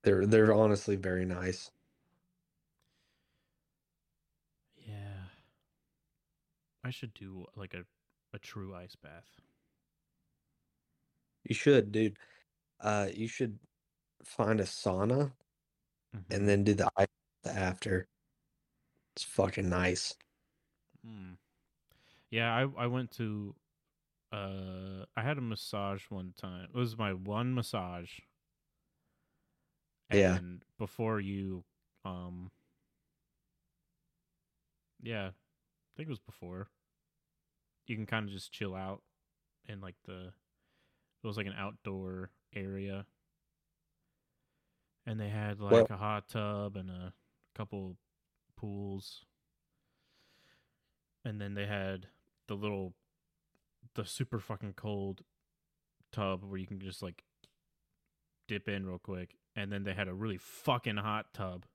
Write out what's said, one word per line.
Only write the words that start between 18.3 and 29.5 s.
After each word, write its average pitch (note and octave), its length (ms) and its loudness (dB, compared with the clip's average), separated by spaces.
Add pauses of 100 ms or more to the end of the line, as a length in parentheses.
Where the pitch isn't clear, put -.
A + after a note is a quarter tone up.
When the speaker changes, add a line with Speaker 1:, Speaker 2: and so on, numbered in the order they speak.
Speaker 1:
It's - 80 -8
fucking F#2+ 460 0
nice. F2+ 460 0 (880)
Speaker 2:
Hmm. G2 280 -12 (1000)
Yeah, A#2 200 4
I, A#2+ 100 4 (220)
I A#2+ 40 2
went B2 300 0
to, G#2+ 360 -2 (800)
uh, F#2+ 720 -8 (100)
I A2+ 60 -2
had C#3+ 160 0
a C3 40 -4
massage G2+ 680 -4
one F#2 260 -8
time. F2+ 280 -12 (100)
It - 20 -8
was A#2 220 0
my G#2 160 0
one G#2 400 -2
massage. F2+ 560 -4 (2000)